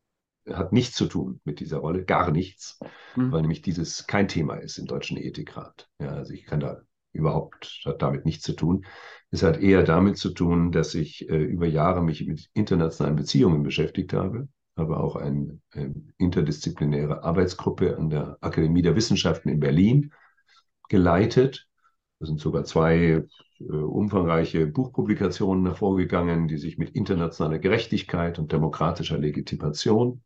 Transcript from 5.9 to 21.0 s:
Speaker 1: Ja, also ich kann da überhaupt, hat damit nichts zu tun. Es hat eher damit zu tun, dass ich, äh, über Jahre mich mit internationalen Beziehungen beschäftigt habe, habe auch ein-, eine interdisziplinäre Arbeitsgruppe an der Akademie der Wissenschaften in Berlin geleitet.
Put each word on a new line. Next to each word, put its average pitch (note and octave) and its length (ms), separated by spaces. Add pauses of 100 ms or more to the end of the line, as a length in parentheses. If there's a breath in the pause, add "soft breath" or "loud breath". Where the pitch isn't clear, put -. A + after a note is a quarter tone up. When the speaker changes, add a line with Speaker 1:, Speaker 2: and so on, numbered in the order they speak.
Speaker 1:
Ja, D2 80
also C#2+ 240
ich - 120
kann D2+ 140
da C#2 220 (320)
überhaupt, - 720
hat - 180
damit C#2+ 220
nichts - 200
zu - 80
tun. F2+ 320 (460 loud breath)
Es - 140
hat D#2+ 160
eher F#2+ 240
damit F#2 340
zu F#2+ 120
tun, E2+ 420
dass E2 240
ich, - 340
äh, D#2+ 60
über E2+ 320
Jahre E2 340
mich D#2+ 240
mit - 260
internationalen D#2+ 640
Beziehungen D2+ 480
beschäftigt D#2 500
habe, G2+ 360 (280)
habe D#2+ 220
auch - 160
ein-, C#2+ 460 (100)
eine C#2+ 240 (240)
interdisziplinäre D2+ 1040
Arbeitsgruppe F2+ 720
an D#2+ 140
der D2 300
Akademie E2 420
der E2 140
Wissenschaften F2+ 540
in D2+ 100
Berlin G#2 520 (760 soft breath)
geleitet. G#2 800 (500)